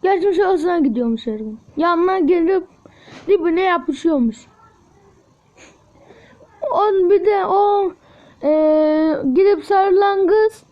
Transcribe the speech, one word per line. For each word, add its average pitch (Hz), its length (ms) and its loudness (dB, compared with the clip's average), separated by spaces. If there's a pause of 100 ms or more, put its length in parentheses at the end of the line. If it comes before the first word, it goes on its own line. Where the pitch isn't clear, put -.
Geçmiş 370 360 0
olsuna 359 400 0
gidiyormuş 233 480 -2
her 214 120 -6
gün. 220 200 -12 (180)
Yanına 349 420 0
gelip 349 440 0 (640)
dibine 349 340 0
yapışıyormuş. 330 840 -2 (2250)
O, 392 380 0
bir 370 160 2
de 403 200 0
o, 403 460 0 (520)
e, 294 80 0 (800)
gidip 370 320 2
sarılan 392 640 2
kız 427 440 0